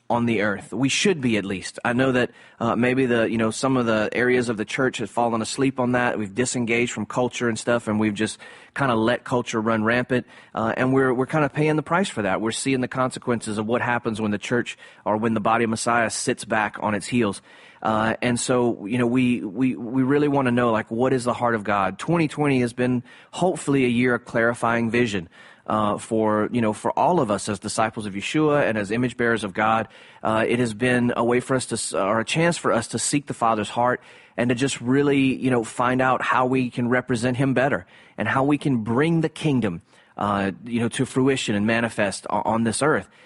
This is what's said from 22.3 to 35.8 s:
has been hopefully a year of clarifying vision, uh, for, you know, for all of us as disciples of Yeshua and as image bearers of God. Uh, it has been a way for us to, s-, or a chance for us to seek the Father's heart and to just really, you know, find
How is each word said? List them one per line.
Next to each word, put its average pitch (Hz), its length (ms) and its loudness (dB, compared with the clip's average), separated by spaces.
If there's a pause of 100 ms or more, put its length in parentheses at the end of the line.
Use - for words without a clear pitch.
has 120 120 0
been 123 320 0 (260)
hopefully 143 540 0
a 123 40 2
year 123 260 2
of 117 100 -4
clarifying 117 640 0
vision, 104 380 0 (380)
uh, 104 320 0
for, 107 540 0
you 120 80 0
know, 107 120 2
for - 240 -4
all 160 240 2
of 110 100 0
us 98 180 -2
as 104 100 -4
disciples 110 480 -2
of 98 80 -8
Yeshua 147 540 2
and 110 100 0
as 101 120 -4
image 120 260 -2
bearers 117 280 0
of 95 80 -6
God. 110 360 0 (340)
Uh, 110 240 0
it 117 120 2
has 117 160 0
been 120 420 2
a 120 80 0
way 120 160 2
for 131 160 -2
us 123 100 -4
to, 120 80 -6
s-, - 180 -6
or 98 280 0
a 110 40 -4
chance 170 320 2
for 110 160 0
us 117 160 0
to 120 100 -6
seek - 280 -2
the 135 80 -8
Father's 110 360 0
heart 123 300 0 (360)
and 120 140 0
to 127 40 2
just 135 260 -2
really, 135 540 2
you 127 160 -2
know, 120 140 2
find 127 360 0